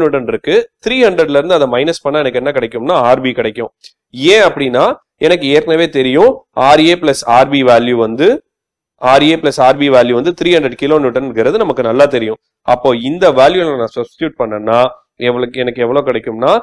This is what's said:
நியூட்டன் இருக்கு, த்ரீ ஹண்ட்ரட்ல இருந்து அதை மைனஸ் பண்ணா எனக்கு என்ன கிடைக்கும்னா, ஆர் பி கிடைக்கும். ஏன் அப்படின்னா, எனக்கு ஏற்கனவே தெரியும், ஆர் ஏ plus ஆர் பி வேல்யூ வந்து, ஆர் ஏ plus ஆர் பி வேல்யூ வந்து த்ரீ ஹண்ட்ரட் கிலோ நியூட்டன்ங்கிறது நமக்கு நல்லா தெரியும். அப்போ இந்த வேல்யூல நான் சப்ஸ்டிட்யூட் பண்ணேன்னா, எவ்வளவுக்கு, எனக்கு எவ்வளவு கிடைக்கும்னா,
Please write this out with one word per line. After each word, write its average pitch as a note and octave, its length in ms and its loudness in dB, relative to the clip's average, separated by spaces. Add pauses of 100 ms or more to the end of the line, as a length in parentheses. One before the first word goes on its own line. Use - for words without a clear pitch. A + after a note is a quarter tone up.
நியூட்டன் C3+ 300 -2
இருக்கு, C#3 220 -4 (320)
த்ரீ B3+ 200 -2
ஹண்ட்ரட்ல D#3 340 0
இருந்து E3+ 180 0
அதை C#3 160 0
மைனஸ் D3+ 300 -2
பண்ணா D3 200 -2
எனக்கு B2+ 180 -4
என்ன C#3+ 160 -4
கிடைக்கும்னா, A#2+ 400 -2 (100)
ஆர் C3 180 2
பி B2+ 140 -2
கிடைக்கும். A2+ 320 -8 (640)
ஏன் G#3+ 140 4
அப்படின்னா, C3+ 360 0 (440)
எனக்கு E3 280 0
ஏற்கனவே D#3+ 320 0 (100)
தெரியும், C#3+ 340 2 (360)
ஆர் D#3 220 6
ஏ F3 120 2
plus C#3 180 -2 (180)
ஆர் C#3+ 180 2
பி C3+ 60 0 (100)
வேல்யூ A#2+ 340 2
வந்து, B2+ 220 0 (800)
ஆர் C#3+ 220 4
ஏ - 100 0
plus C#3+ 160 0 (100)
ஆர் C#3+ 140 0
பி C#3+ 160 0
வேல்யூ A#2+ 220 2
வந்து F3 200 -2
த்ரீ F3 180 0
ஹண்ட்ரட் B2+ 260 -4
கிலோ D3+ 180 2
நியூட்டன்ங்கிறது C3 640 -2
நமக்கு B2 240 -4
நல்லா C3 260 4
தெரியும். A2 240 -6 (340)
அப்போ C3+ 140 0 (220)
இந்த F3+ 160 -2 (160)
வேல்யூல D#3+ 420 2
நான் - 140 -10
சப்ஸ்டிட்யூட் C#3+ 440 -8
பண்ணேன்னா, A2 380 -2 (480)
எவ்வளவுக்கு, B2 340 -4
எனக்கு B2 220 -6
எவ்வளவு C3 240 -2
கிடைக்கும்னா, A#2+ 420 -4 (120)